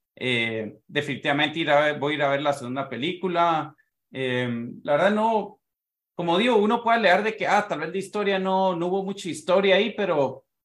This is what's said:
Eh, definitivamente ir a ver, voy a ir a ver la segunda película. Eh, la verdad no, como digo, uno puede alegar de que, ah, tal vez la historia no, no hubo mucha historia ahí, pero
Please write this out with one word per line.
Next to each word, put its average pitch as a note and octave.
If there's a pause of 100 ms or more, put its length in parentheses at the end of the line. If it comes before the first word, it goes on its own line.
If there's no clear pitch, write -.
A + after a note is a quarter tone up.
(160)
Eh, A2+ (100)
definitivamente C#3+
ir D#3
a C#3+
ver, D3+
voy D3
a -
ir D3
a C#3+
ver C#3
la C#3+
segunda C3
película. E3+ (360)
Eh, B2 (140)
la -
verdad F3
no, G#3+ (560)
como E3+
digo, A#3+
uno G#3+
puede A#3
alegar F#3+
de G#3+
que, E3+
ah, G3+
tal D#3
vez E3
la F3+
historia G3
no, F#3+
no E3+
hubo F#3+
mucha G3
historia F#3
ahí, G#3+
pero D#3 (200)